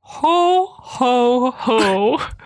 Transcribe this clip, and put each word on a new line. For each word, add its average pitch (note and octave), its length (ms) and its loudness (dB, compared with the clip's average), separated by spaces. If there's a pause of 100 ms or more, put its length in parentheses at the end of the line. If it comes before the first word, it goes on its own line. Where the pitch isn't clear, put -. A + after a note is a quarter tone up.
Ho, F4 640 0
ho, B3 840 0
ho. G#3 680 0 (280)